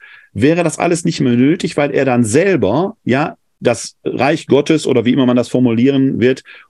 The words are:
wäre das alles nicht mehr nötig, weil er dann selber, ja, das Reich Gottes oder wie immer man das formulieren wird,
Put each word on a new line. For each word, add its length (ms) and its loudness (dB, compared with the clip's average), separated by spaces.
wäre 300 0
das 160 -4
alles 260 -2
nicht 160 -2
mehr 140 0
nötig, 420 0
weil 140 -2
er 160 -2
dann 180 2
selber, 800 0
ja, 320 -2
das 420 -2
Reich 420 -2
Gottes 400 2
oder 180 0
wie 80 2
immer 140 2
man 100 2
das 120 0
formulieren 720 2
wird, 240 0